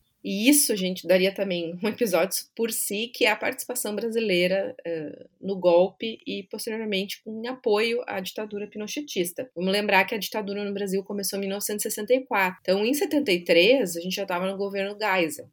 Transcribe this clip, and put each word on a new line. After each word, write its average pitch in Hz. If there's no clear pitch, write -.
E 202
isso, 294
gente, 185
daria 185
também 180
um 247
episódio 190
por 226
si, 220
que 240
é 214
a 214
participação 226
brasileira, 196
eh, 160
no 190
golpe 180
e, 196
posteriormente, 214
em 220
apoio 233
à 196
ditadura 208
pinochetista. 208
Vamos 185
lembrar 208
que 233
a -
ditadura 202
no 202
Brasil 196
começou 202
em 196
mil 196
novecentos 208
e 220
sessenta 214
e 262
quatro. 190
Então, 196
em 240
setenta 294
e 175
três, 185
a 170
gente 185
já 196
tava 185
no 196
governo 196
Geisel, 190